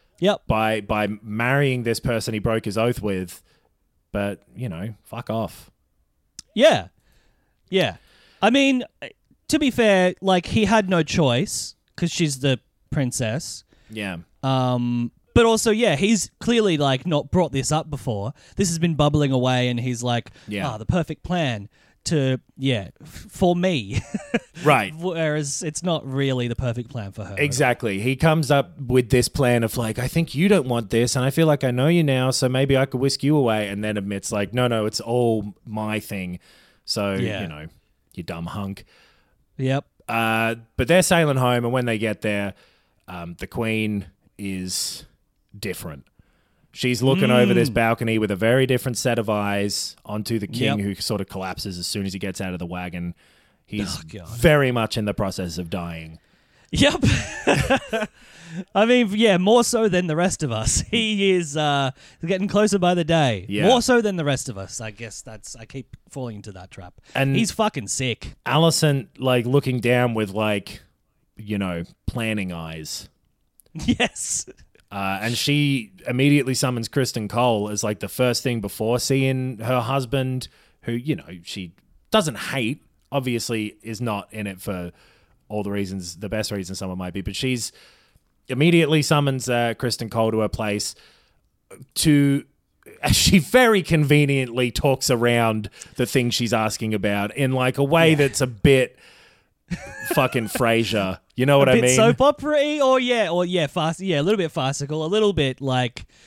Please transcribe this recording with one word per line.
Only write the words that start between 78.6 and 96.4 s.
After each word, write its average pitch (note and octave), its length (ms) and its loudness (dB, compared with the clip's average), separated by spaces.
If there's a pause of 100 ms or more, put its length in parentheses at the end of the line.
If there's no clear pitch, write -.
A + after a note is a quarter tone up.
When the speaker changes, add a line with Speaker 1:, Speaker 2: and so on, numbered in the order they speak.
Speaker 2:
before A2 400 -2
seeing C3 580 -2
her A#2+ 220 -2
husband, B2+ 680 -2 (360)
who, A#2 100 -6
you B2 240 -2
know, - 100 -16 (160)
she F2+ 300 -12 (400)
doesn't D#3+ 260 0
hate, C3 420 -4 (300)
obviously A#2 720 -4
is A2+ 180 -10
not G#2+ 320 -6
in A2 140 -8
it F#2+ 140 -10
for F2+ 320 -8 (560)
all G#2 160 -6
the G2+ 80 -6
reasons, F#2 460 -6
the G#2 100 -10
best G#2+ 240 -4
reasons F#2+ 260 -8
someone F#2 200 -8
might F2+ 140 -8
be, F#2+ 80 -6
but G2 140 -8
she's B2+ 380 -4 (760)
immediately D#3 560 4
summons, C#3 460 0
uh, A#2 280 0
Kristen A#2 320 -4
Cole A2 220 0
to A2 100 0
her G#2+ 80 0
place G#2 460 -4 (1040)
to, C#3+ 480 4 (320)
<laughs> - 340 -4
she - 300 6
very A3+ 420 4
conveniently C#3 880 2
talks C3+ 400 0
around A#2 580 2 (280)
the B2 100 0
thing B2 240 0
she's A2+ 220 -2